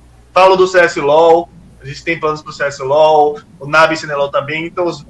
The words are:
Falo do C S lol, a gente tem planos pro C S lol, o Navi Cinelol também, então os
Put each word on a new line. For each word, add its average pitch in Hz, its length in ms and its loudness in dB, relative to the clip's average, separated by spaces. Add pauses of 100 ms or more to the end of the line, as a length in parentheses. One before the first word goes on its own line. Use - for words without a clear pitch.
(340)
Falo 185 200 4
do 185 120 2
C 180 140 0
S 170 200 0
lol, 165 480 2 (320)
a - 60 -20
gente 143 160 -16
tem 165 160 -6
planos 151 240 -6
pro 147 100 -18
C 147 120 -8
S 139 180 -8
lol, 151 560 2 (220)
o 139 60 -16
Navi 160 300 2
Cinelol 143 320 -6
também, 147 380 -6
então 170 200 -6
os 151 240 -8